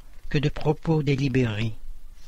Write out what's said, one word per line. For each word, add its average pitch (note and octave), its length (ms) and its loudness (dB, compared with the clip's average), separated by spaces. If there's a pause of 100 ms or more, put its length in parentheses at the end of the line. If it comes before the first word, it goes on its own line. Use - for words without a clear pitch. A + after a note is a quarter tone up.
(280)
que D3+ 100 2
de D3 120 2
propos D#3 520 2
délibérés. B2 680 2 (560)